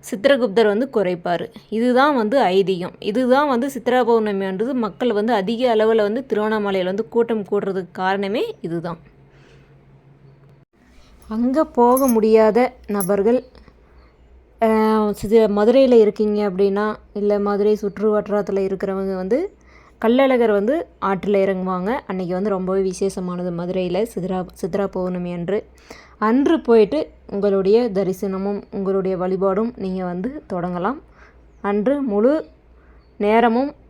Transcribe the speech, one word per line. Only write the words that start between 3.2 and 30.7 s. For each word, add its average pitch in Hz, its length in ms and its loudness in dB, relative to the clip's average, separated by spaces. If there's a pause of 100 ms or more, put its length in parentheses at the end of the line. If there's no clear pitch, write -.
வந்து 254 200 0
சித்ரா 247 400 0
பௌர்ணமின்றது 214 680 0
மக்கள் 233 400 -2
வந்து 208 200 0
அதிக 226 420 0
அளவுல 220 200 4
வந்து 220 340 0
திருவண்ணாமலையில 208 540 -2
வந்து 196 240 -4
கூட்டம் 233 360 -2
கூடுறதுக்கு 196 480 -4
காரணமே 202 720 -4
இதுதான். 170 380 -8 (2250)
அங்க 254 360 0
போக 254 420 4
முடியாத 220 680 4 (140)
நபர்கள், 202 560 0 (1160)
ஆ, 226 60 2 (400)
சித-, 208 420 2
மதுரையில 240 500 4
இருக்கீங்க 208 500 2
அப்படின்னா, 202 460 0 (180)
இல்ல 208 260 0
மதுரை 202 360 0
சுற்று 208 440 -2
வட்டாரத்துல 202 400 -2
இருக்கிறவங்க 190 560 -4
வந்து 220 400 -4 (420)
கள்ளழகர் 240 540 2
வந்து 214 360 0 (140)
ஆற்றுல 190 340 -2
இறங்குவாங்க. 190 600 -2 (120)
அன்னைக்கு 185 260 -6
வந்து 190 160 -2
ரொம்பவே 190 320 -2
விசேஷமானது 180 680 -4
மதுரையில 180 540 -4 (100)
சித்ரா, 185 300 -4 (160)
சித்ரா 196 240 -4
பௌர்ணமி 180 480 -6
அன்று. 175 320 -4 (520)
அன்று 262 420 2
போயிட்டு 233 480 2 (220)
உங்களுடைய 202 640 0
தரிசனமும் 190 800 -4
உங்களுடைய 190 460 -2
வழிபாடும் 190 580 -2
நீங்க 185 300 -6
வந்து 190 380 -8 (100)
தொடங்கலாம். 180 480 -4 (600)